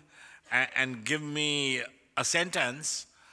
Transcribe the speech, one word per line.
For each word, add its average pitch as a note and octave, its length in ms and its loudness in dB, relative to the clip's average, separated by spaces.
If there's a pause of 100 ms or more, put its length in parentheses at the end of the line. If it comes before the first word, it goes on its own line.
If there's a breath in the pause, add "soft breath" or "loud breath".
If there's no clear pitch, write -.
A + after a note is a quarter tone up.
(500 loud breath)
a-, B2+ 240 4
and B2+ 300 0
give D3+ 160 0
me D3 640 0 (340)
a B2+ 80 2
sentence, D#3 800 0 (280 loud breath)